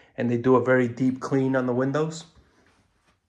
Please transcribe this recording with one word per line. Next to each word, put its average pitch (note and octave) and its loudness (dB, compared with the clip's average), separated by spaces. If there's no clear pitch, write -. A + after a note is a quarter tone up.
and A#2+ -2
they A#2+ 0
do B2+ 4
a A#2+ 4
very B2+ 2
deep B2+ -2
clean C3+ 0
on B2 -2
the B2+ -2
windows. C#3 -4